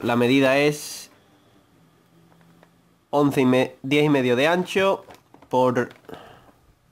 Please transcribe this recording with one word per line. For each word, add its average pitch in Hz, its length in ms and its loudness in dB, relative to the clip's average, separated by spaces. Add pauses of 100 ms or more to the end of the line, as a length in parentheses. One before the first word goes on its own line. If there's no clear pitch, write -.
la 120 160 -2
medida 131 400 2
es 147 520 -4 (2000)
once 143 280 0
y 135 60 2
me-, 127 360 0
diez 147 220 0
y 151 60 2
medio 127 260 2
de 139 140 0
ancho 185 560 -2 (420)
por 127 400 0 (1040)